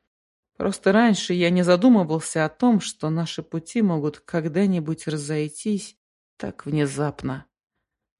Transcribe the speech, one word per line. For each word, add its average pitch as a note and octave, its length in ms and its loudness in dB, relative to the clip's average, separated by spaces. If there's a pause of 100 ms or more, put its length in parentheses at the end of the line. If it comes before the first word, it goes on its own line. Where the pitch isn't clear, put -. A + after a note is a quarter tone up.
(580)
Просто - 360 0
раньше G#3+ 420 2
я F3 160 2
не F3+ 120 4
задумывался F3 840 4
о D#3 40 0
том, A3+ 320 2
что - 300 -6
наши E3 320 -4
пути E3 400 -6
могут D#3 380 0
когда-нибудь E3 880 -2
разойтись D3+ 880 -6 (400)
так - 300 -12
внезапно. C#3 800 -4 (720)